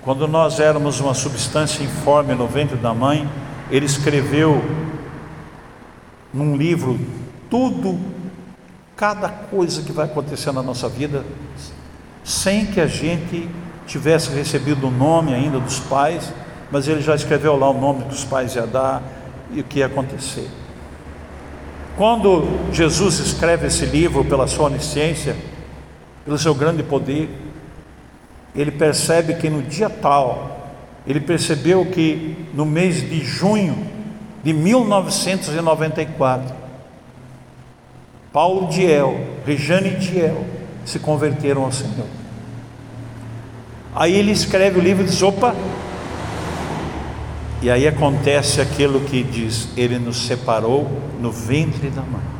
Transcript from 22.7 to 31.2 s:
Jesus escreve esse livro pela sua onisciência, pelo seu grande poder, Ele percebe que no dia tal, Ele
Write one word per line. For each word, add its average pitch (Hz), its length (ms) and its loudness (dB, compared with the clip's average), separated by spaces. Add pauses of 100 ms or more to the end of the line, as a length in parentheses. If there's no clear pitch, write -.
Jesus 156 480 2
escreve 165 480 2
esse 139 180 0
livro 139 380 4
pela 135 240 4
sua - 180 2
onisciência, 143 680 -2 (880)
pelo 147 140 -2
seu 147 160 2
grande 151 280 0
poder, 143 460 -2 (1300)
Ele 147 160 0
percebe 156 640 2
que 160 160 -2
no 151 120 -2
dia 196 280 -2
tal, - 800 0 (360)
Ele 143 140 2